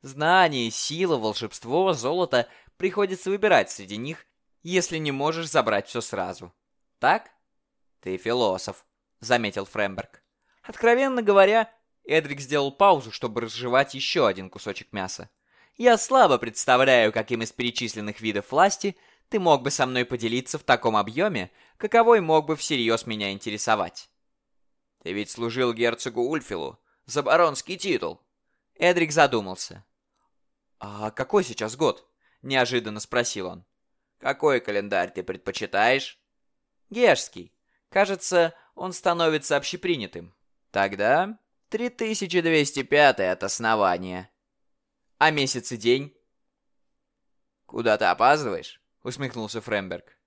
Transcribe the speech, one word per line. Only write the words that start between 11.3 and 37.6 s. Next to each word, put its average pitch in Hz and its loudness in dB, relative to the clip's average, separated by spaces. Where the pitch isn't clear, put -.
Эдрик 143 -2
сделал 139 -2
паузу, 147 4
чтобы 117 -6
разжевать 120 0
еще 123 0
один 95 -2
кусочек - -12
мяса. 95 -8
«Я 233 6
слабо 208 4
представляю, 123 4
каким 113 -4
из 110 -8
перечисленных 110 -6
видов 104 -4
власти 190 2
ты 214 -2
мог 156 4
бы 139 -4
со 143 0
мной 127 -2
поделиться 120 -4
в - -12
таком 120 2
объеме, 110 -2
каковой 226 4
мог 160 2
бы 156 -2
всерьез 117 -2
меня 104 -6
интересовать». 104 -4
«Ты 85 -8
ведь 101 -6
служил 117 -2
герцогу 117 -2
Ульфилу 120 -6
за 139 -4
баронский 160 2
титул». 101 -4
Эдрик 170 2
задумался. 120 -2
«А 104 -8
какой 180 0
сейчас 110 -6
год?» 139 0
неожиданно 123 -2
спросил 113 -4
он. 87 -14
«Какой 139 0
календарь 101 -2
ты 92 -8
предпочитаешь?» 101 -2
«Гешский. 196 0